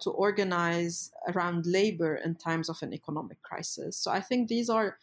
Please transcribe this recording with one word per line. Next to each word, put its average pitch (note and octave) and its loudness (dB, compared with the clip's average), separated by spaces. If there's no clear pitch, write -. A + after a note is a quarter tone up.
to - -2
organize E3+ 2
around F3 0
labor F3 4
in E3 -2
times E3 -2
of D#3+ -6
an - -6
economic D3 -8
crisis. - -6
So - -2
I G3 2
think B3 0
these A#3 0
are A3 2